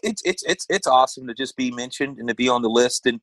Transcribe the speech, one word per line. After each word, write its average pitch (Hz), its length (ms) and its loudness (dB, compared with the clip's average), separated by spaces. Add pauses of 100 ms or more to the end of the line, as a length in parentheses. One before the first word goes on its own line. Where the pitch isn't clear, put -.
it's, 214 220 -4
it's, 180 180 -2
it's, - 260 -4
it's 190 200 -2
awesome 131 400 4
to 113 60 -10
just 127 220 -8
be 127 140 -2
mentioned 123 480 -6
and 117 100 -4
to 113 60 -2
be 123 140 2
on 120 140 4
the 113 60 2
list, 120 380 2
and, 120 160 0